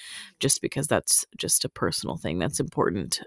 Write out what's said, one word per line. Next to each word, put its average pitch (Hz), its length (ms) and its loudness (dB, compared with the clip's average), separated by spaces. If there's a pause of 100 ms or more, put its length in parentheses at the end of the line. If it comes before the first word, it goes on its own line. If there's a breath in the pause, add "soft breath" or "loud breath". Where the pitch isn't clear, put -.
(400 loud breath)
just - 220 2
because - 240 -2
that's - 400 4 (100)
just - 300 2
a - 40 -4
personal - 480 -2
thing 80 200 -2
that's 92 220 0
important, - 680 0